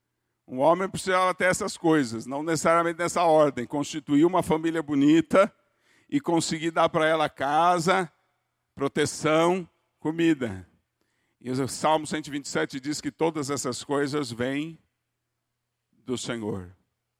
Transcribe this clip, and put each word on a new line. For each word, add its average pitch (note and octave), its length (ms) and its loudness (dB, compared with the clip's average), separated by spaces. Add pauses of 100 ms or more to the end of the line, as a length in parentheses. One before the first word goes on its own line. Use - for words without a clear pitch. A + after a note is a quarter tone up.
(460)
Um B2+ 140 -8
homem F3 280 2
precisava F#3 460 0
ter F#3 120 -2
essas F#3 300 -2
coisas, C3+ 520 0
não C#3 160 -6
necessariamente E3 560 0
nessa F3 240 -2
ordem. D3 420 4
Constituir D3 580 0
uma F3 200 4
família D#3+ 400 -2
bonita D3+ 680 4 (560)
e C#3+ 140 -2
conseguir E3 480 -2
dar E3 200 2
pra D#3 180 2
ela D#3 200 2
casa, E3+ 840 0 (640)
proteção, D#3 920 0 (320)
comida. D3+ 720 -2 (720)
E A#2+ 80 -12
o B2+ 180 -2
Salmo D#3 380 0
cento D#3 220 -8
e - 20 -14
vinte C#3+ 160 -8
e - 40 -14
sete D3+ 300 -4
diz C#3+ 220 -8
que D3 80 -6
todas D#3 400 -4
essas C3 340 -6
coisas C#3+ 480 -4
vêm C#3 460 -6 (1120)
do - 280 -10
Senhor. G#2+ 520 -8 (480)